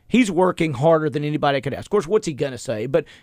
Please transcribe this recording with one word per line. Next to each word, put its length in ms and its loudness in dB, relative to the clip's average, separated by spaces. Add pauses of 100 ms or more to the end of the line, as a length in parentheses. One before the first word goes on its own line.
he's 240 2
working 440 0
harder 360 2
than 140 -4
anybody 360 0
could 140 -6
ask. 120 -10
Of 40 -20
course, 160 0
what's 200 0
he 60 -2
gonna 260 -4
say? 280 -4
But 180 0 (180)